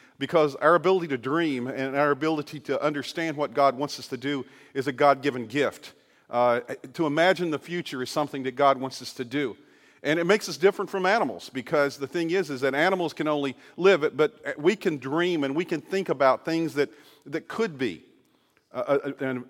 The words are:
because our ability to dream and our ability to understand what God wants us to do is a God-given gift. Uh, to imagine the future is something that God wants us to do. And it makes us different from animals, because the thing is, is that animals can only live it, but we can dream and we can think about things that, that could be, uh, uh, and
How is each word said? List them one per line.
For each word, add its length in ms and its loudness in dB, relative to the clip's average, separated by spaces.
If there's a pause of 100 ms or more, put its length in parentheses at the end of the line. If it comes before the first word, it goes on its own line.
(180)
because 380 2
our 180 4
ability 340 2
to 100 -2
dream 480 -2
and 300 -6
our 140 4
ability 500 -2
to 220 -4
understand 540 -4
what 180 -4
God 220 4
wants 220 -4
us 100 -16
to 80 -8
do 280 -4 (300)
is 120 -2
a 60 -2
God-given 540 2
gift. 480 -4 (340)
Uh, 320 2 (320)
to 140 -2
imagine 440 2
the 80 -2
future 440 -8
is 80 -8
something 320 -4
that 120 -6
God 240 4
wants 220 -8
us 140 -14
to 100 -8
do. 320 -4 (460)
And 160 0
it 60 0
makes 240 2
us 80 -8
different 340 2
from 140 -4
animals, 480 0
because 440 0
the 100 -10
thing 240 -4
is, 180 0
is 120 -6
that 140 2
animals 380 2
can 160 -4
only 280 -2 (200)
live 260 6
it, 140 0
but 420 -2
we 180 4
can 220 -2
dream 440 0
and 120 -2
we 100 -2
can 160 -6
think 280 -4
about 360 4
things 300 -2
that, 160 0 (360)
that 220 -8
could 300 -4
be, 240 -4 (720)
uh, 320 0
uh, 160 -6
and 300 -4